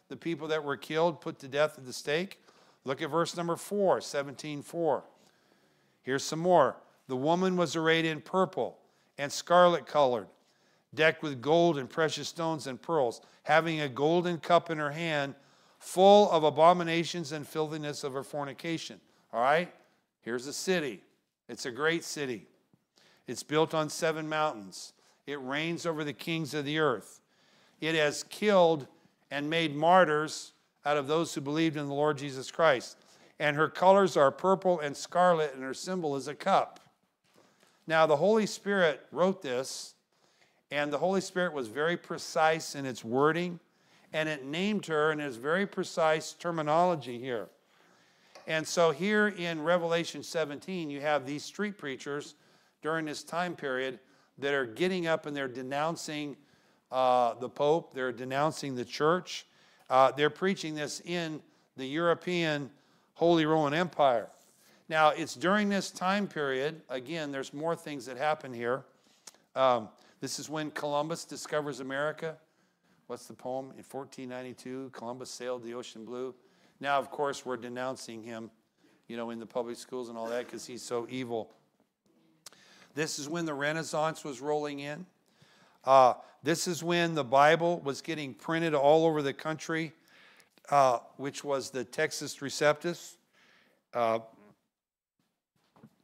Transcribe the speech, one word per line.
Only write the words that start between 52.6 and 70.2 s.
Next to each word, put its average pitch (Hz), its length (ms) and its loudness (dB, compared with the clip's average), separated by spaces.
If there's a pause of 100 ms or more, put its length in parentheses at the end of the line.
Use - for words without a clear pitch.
during 160 240 -2
this 147 180 -8
time 175 320 -4
period 131 440 -4 (380)
that 139 160 0
are 135 120 0
getting 165 420 -2
up 160 180 0
and 147 100 -8
they're 139 120 -4
denouncing, 143 920 -6 (540)
uh, 123 440 4
the 120 140 -8
Pope, 156 440 0
they're 131 180 -2
denouncing 135 640 -2
the 120 100 -4
church. - 600 -2 (420)
Uh, 131 220 8
they're 147 180 2
preaching 165 460 -2
this 147 260 -8
in 165 400 -6 (340)
the 131 100 -8
European 160 840 0 (440)
Holy 165 300 6
Roman 156 280 2
Empire. 143 560 2 (580)
Now, 156 220 6
it's 151 240 -2
during 196 340 2
this 202 220 -2
time 196 380 -2
period, 147 600 -4
again, 143 420 -8
there's 135 220 -8
more 160 220 -4
things 147 300 -12
that 127 120 -12
happen 147 360 -4
here. 120 320 -2 (680)
Um, 123 340 2 (300)
this 135 180 -8